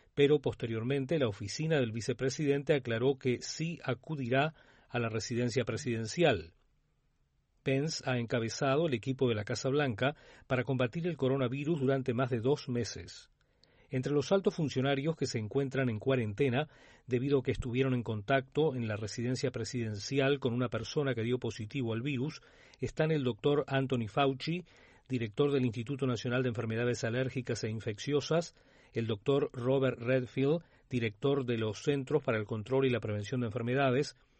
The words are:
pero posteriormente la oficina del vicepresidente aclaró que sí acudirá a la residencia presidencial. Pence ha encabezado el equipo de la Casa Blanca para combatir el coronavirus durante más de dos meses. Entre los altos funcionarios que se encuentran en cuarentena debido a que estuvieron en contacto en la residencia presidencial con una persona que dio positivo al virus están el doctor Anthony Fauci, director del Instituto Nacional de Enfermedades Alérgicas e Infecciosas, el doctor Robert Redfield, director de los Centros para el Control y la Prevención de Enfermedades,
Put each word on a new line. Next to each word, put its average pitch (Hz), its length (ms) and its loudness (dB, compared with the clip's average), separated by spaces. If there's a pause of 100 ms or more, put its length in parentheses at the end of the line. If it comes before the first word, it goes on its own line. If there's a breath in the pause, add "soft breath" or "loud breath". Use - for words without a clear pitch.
(140 soft breath)
pero 143 260 6
posteriormente 127 800 -2
la 127 100 4
oficina 147 500 -2
del 117 140 2
vicepresidente 135 840 0
aclaró 131 440 2
que 120 220 0
sí - 420 -8
acudirá 135 720 -2 (340 soft breath)
a 120 100 -4
la 117 100 0
residencia 117 560 0
presidencial. 113 880 0 (1080)
Pence 139 440 0
ha 127 120 2
encabezado 131 680 0
el 143 80 0
equipo 131 340 0
de 117 60 4
la 107 100 -2
Casa 123 240 -4
Blanca 135 460 0 (320 loud breath)
para 123 180 0
combatir 135 420 0
el 170 100 -2
coronavirus 135 640 0
durante 131 320 2
más 120 180 2
de 120 100 0
dos 139 280 0
meses. 113 640 -6 (600 soft breath)
Entre 131 220 -2
los 147 200 2
altos 196 220 4
funcionarios 139 640 0
que 135 100 -2
se 123 120 -2
encuentran 131 500 0
en 107 100 -2
cuarentena 127 680 0 (380 loud breath)
debido 131 320 2
a 123 40 0
que 127 100 0
estuvieron 131 420 0
en 123 80 0
contacto 131 720 0
en 120 120 -4
la 107 100 -2
residencia 120 540 -2
presidencial 120 880 -2
con 127 120 0
una 123 160 0
persona 127 460 -2
que 110 80 -2
dio 123 160 0
positivo 113 540 -4
al 113 100 -2
virus 143 400 -4 (380 loud breath)
están 156 300 0
el 147 140 2
doctor 143 420 2
Anthony 131 420 0
Fauci, 143 560 0 (440 loud breath)
director 127 440 0
del 131 120 4
Instituto 127 420 -2
Nacional 123 360 0
de 127 80 0
Enfermedades 117 540 -2
Alérgicas 123 600 -2
e 110 60 -2
Infecciosas, 139 840 -2 (380 soft breath)
el 113 140 -2
doctor 139 460 2
Robert 131 460 0
Redfield, 131 640 0 (280 soft breath)
director 127 540 0
de 120 140 0
los 110 240 -2
Centros 143 400 0
para 113 160 2
el 107 80 -4
Control 127 400 0
y 127 40 4
la 117 100 0
Prevención 107 400 -2
de 120 60 0
Enfermedades, 127 720 0 (240 soft breath)